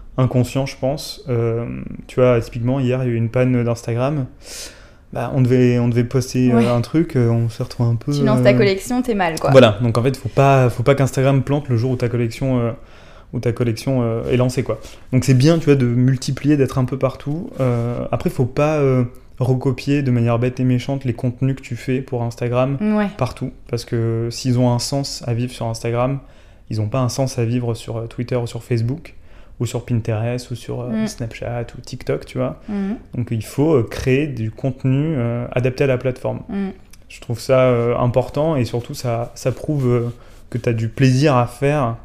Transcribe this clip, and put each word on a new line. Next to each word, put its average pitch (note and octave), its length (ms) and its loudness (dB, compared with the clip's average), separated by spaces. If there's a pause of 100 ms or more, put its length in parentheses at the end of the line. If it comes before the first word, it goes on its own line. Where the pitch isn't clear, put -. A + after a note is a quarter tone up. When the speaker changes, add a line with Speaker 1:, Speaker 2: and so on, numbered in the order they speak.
(180)
Speaker 1:
inconscient, B2+ 480 2
je C3+ 100 -10
pense. - 540 -6
Euh, A#2 360 0 (420)
tu - 120 -2
vois, B2 220 6
typiquement, B2 380 -2
hier, B2+ 240 0
il B2+ 40 0
y - 20 0
a A#2 40 0
eu - 20 0
une A2+ 140 0
panne B2+ 340 2
d'Instagram. A#2+ 600 -2 (880)
Bah, B2 220 -4
on C3 60 4
devait, B2 380 6
on A#2+ 100 2
devait B2 160 2
poster, B2+ 460 2
euh, A#2+ 60 6
Speaker 2:
Ouais. A#2 100 6
Speaker 1:
un A#2+ 140 2
truc, D#3+ 340 0
euh, B2 140 4
on A#2 200 2
s'est A#2+ 140 -8
retrouvé A#2+ 260 0
un A#2 60 2
peu, D3 180 -4
Speaker 2:
Tu C#3+ 100 2
lances C3 200 4
ta - 60 2
Speaker 1:
euh, - 80 2
Speaker 2:
collection, G3+ 440 0
t'es B3 120 -2
mal, E3+ 260 -2
quoi. C#3+ 120 0
Speaker 1:
Voilà, A#2+ 300 8
donc A#2+ 160 0
en A#2 60 2
fait, C3+ 140 0
faut - 120 -8
pas, C3+ 400 4
faut A2+ 140 -4
pas C#3+ 120 4
qu'Instagram C3+ 480 2
plante C#3+ 260 -2
le B2 80 2
jour B2 140 0
où B2+ 60 0
ta B2+ 120 -2
collection, A#2+ 500 -2
euh, A#2 120 0 (640)
où B2+ 60 -4
ta A#2+ 120 0
collection, A#2+ 500 -2
euh, A#2 300 -2
est B2 60 2
lancée, B2 260 0
quoi. - 160 -4 (340)
Donc B2+ 120 4
c'est C#3 80 6
bien, D3 260 6
tu - 60 -4
vois, C#3+ 100 6
de C3+ 100 2
multiplier, B2+ 720 2
d'être C3+ 200 0
un C3 80 2
peu C3 120 -6
partout. C#3+ 520 -4 (100)
Euh, A#2+ 520 0
après, B2 180 0
faut C3+ 160 2
pas, D3 320 0
euh, C3 260 4 (400)
recopier C3 600 0
de B2+ 80 2
manière A#2 280 2
bête B2+ 200 -2
et C3 40 0
méchante B2+ 400 0
les A#2+ 100 -2
contenus C3 420 -2
que C3+ 60 -16
tu - 140 -10
fais B2+ 260 -2
pour B2+ 220 -6
Instagram B2 560 -2
Speaker 2:
Ouais. G#3 280 0 (100)
Speaker 1:
partout. C3 340 -4 (180)
Parce A#2+ 160 -4
que A#2 460 -2
s'ils B2 280 0
ont B2 120 4
un A#2+ 80 0
sens - 480 -4
à A#2+ 60 -2
vivre A#2+ 180 -2
sur - 140 -8
Instagram, A#2+ 540 -2 (500)
ils A2 100 -2
ont G#2 80 -2
pas C3 120 -2
un B2+ 100 2
sens C3 300 -2
à A#2 60 0
vivre A#2+ 280 -2
sur, A2+ 240 -8
euh, A2+ 100 -6
Twitter B2 280 -6
ou A#2+ 120 -2
sur A2+ 160 -10
Facebook, B2 520 -2 (440)
ou B2 60 0
sur A2+ 200 -4
Pinterest, A#2 640 -2
ou B2 40 -6
sur, A#2+ 260 -8
euh, A3 220 -4
Speaker 2:
Mm. G#3+ 40 -2
Speaker 1:
Snapchat, A#2+ 580 -8 (120)
ou B2 40 -14
TikTok, - 440 -6
tu - 120 -10
vois. B2+ 320 -4
Speaker 2:
Mm. G3+ 240 -4 (220)
Speaker 1:
Donc A#2+ 160 -4
il A2+ 120 -2
faut, D3+ 300 0
euh, B2 100 4
créer C3 440 0
du A2+ 240 -6
contenu, C#3 680 -2
euh, A#2+ 340 -2
adapté B2+ 320 0
à C#3+ 40 4
la B2+ 100 2
plateforme. B2 420 -4 (100)
Speaker 2:
Mm. G3 200 -4 (400)
Speaker 1:
Je - 100 -20
trouve A#2 200 -6
ça, C3 220 2
euh, A#2+ 360 2
important, C3+ 580 0
et B2+ 100 2
surtout A#2+ 280 -6
ça, A#2 420 -4
ça - 160 -2
prouve, C#3+ 360 -2
euh, A#2+ 220 2 (400)
que - 80 -6
t'as A#2 160 0
du A2+ 140 -2
plaisir C3 480 4
à B2 120 4
faire C#3 580 -2